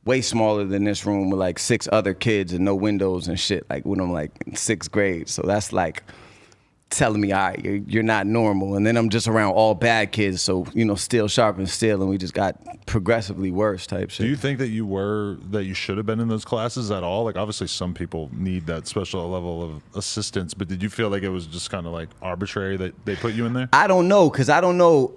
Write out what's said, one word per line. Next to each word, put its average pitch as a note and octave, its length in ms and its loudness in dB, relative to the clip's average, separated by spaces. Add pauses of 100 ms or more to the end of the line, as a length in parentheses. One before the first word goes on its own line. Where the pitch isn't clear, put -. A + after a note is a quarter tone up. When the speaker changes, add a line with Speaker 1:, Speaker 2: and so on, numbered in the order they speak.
Speaker 1:
way B2+ 160 2
smaller G#2+ 440 2
than G2 200 0
this G2+ 200 -2
room G2+ 260 0
with, F#2+ 100 0
like, F2+ 180 0
six - 320 0
other G2 240 2
kids G2 380 0
and F2+ 120 2
no G2 120 2
windows F#2+ 500 0
and F2+ 120 -2
shit, - 300 -2
like, C#2 160 -4
when F#2+ 140 0
I'm, F2+ 140 0
like, D2+ 180 -4 (160)
in - 80 -12
sixth - 380 -4
grade. F#2+ 360 0
So - 140 -4
that's, G2+ 300 0
like, F2 320 -2 (880)
telling A2 300 2
me, G2 120 2
"All F#2+ 160 2
right, - 160 -6
you're, G2 120 -2
you're G2+ 260 -2
not G#2+ 240 2
normal." G2+ 500 2
And G#2 100 4
then A#2 100 4
I'm A2+ 140 2
just G#2+ 180 0
around G#2+ 260 2
all A2 200 6
bad A2 380 2
kids, F#2+ 280 0
so, F2+ 340 0
you A#2 100 2
know, G#2 100 2
steel G#2 340 0
sharpens G2 440 2
steel, G#2 280 2
and F#2+ 100 0
we G2 80 0
just F2+ 160 -8
got F#2+ 220 0 (300)
progressively G2 640 -2
worse G2 360 -2
type F#2+ 240 -6
shit. - 140 -4
Speaker 2:
Do A#2+ 60 0
you D3 60 -2
think C#3 240 -4
that C3 80 -2
you A2 180 -4
were, G2+ 500 -2 (140)
that G2+ 140 -2
you F#2+ 100 -6
should F#2+ 220 -4
have G#2+ 100 -4
been A2 140 -2
in A#2 80 0
those A2 160 -2
classes A2+ 460 -4
at F#2+ 120 -2
all? F#2+ 220 -2
Like, G#2 120 -4
obviously, G#2 300 -4
some F2+ 280 -4
people D#2+ 380 -8
need F#2 340 -4
that D#2+ 200 -6
special F2+ 420 -4
level F2 340 -6
of D#2 200 -10 (140)
assistance, G2+ 580 -6
but F#2 140 -6
did F#2 140 -6
you G#2+ 60 -2
feel G#2+ 200 -2
like G2 140 -2
it G2 80 -2
was F2+ 160 -6
just E2 240 -10
kinda, E2+ 200 -6
like, E2 180 -8 (140)
arbitrary F#2+ 540 -4
that F#2 180 -6 (100)
they G#2 120 -2
put A2+ 180 -2
you A#2 120 -2
in A#2 60 -2
there? B2+ 200 -2
Speaker 1:
I D3+ 140 8
don't F#3 220 6
know, F#3+ 220 8
'cause C3 180 0
I D3+ 120 6
don't F3+ 180 4
know D#3+ 380 6